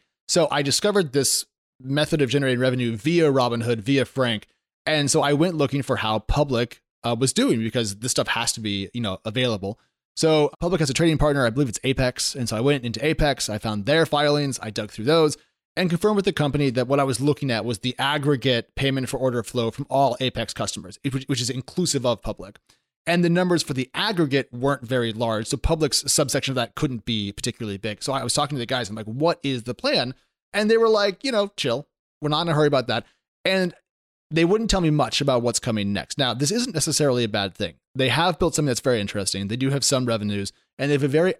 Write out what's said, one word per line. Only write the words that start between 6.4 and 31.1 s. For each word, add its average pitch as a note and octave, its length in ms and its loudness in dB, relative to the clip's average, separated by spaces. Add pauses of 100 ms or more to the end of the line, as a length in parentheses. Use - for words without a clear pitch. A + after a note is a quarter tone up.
uh, A#2 160 -2
was B2+ 140 2
doing, G#3+ 260 2
because A2 360 -2
this A#2 160 -4
stuff - 160 0
has A#2 260 -2
to - 60 -10
be, G2+ 340 -4
you A#2+ 80 -4
know, F#2+ 240 -4
available. G#2+ 540 -2 (360)
So D#3 440 4
Public F3 200 0
has C#3 120 0
a - 20 -2
trading D#3+ 240 2
partner, C#3+ 260 2
I A#2 60 4
believe C3 200 0
it's - 140 -8
Apex. B2+ 520 -2
And B2 120 -6
so A2+ 80 -4
I A2 40 -2
went C3+ 240 0
into A2+ 200 -6
Apex, D3+ 460 0
I G#2+ 80 -4
found G#2 300 -6
their D#3 180 4
filings, D3 560 0
I A2 80 -10
dug G#2+ 220 -8
through A2 140 -8
those, D3+ 320 4 (380)
and F3 140 0
confirmed G#3 280 2
with G3 80 0
the F#3 80 0
company C#3+ 360 0
that B2 180 0
what C#3 120 2
I C#3 40 4
was C3 160 -2
looking C#3+ 300 0
at A2 160 -2
was A#2 140 -4
the B2+ 180 -4
aggregate C3+ 800 0
payment C3+ 340 -2
for C3 80 -4
order B2 240 0
flow A2+ 300 -2
from - 180 -8
all C3+ 300 2
Apex A#2+ 340 -4
customers, - 460 -8 (120)
which, C3 140 -4
which B2 160 -2
is A#2+ 80 -4
inclusive B2+ 560 -2
of A#2+ 160 0
Public. G2+ 380 -10 (480)
And F3 160 2
the E3+ 60 4
numbers F3 340 2
for D3 100 -6
the B2+ 220 -4
aggregate E3 580 0
weren't C3+ 300 -2
very A#2 300 -2
large. A2 340 -2
So C3+ 100 -4
Public's D#3 540 0
subsection C3+ 400 0
of B2+ 60 -4
that A#2 180 -4
couldn't B2+ 300 -4
be G#2+ 260 -2
particularly G#2 480 -6
big. G#2+ 240 -8
So C3+ 100 -4
I C3 100 -2
was A#2+ 120 -2
talking D3 220 -2
to - 20 -4
the A#2 80 -6
guys, B2 200 -4
I'm G#2 80 -12
like, A2 120 -10
"What D3+ 340 0
is C3 220 -4
the B2 100 -6
plan?" E3+ 400 -2 (400)
And G#3 160 2
they A3+ 60 6
were A3+ 140 6
like, G3+ 340 2